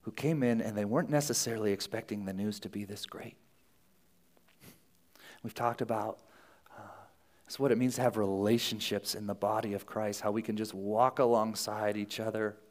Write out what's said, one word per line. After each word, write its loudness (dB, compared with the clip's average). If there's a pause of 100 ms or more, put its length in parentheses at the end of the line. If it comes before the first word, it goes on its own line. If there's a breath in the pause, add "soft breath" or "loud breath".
who -8
came 0
in 4
and -2
they 0
weren't 0
necessarily 2
expecting -4
the -4
news -2
to -10
be -6
this -10
great. -14 (2000 loud breath)
We've -8
talked 0
about, -2 (560 loud breath)
uh, -16 (640 loud breath)
it's -12
what 4
it 6
means 2
to -2
have 4
relationships 2
in -6
the -2
body 0
of -6
Christ, -4
how 0
we 0
can -2
just -4
walk 2
alongside 2
each -4
other -2 (140)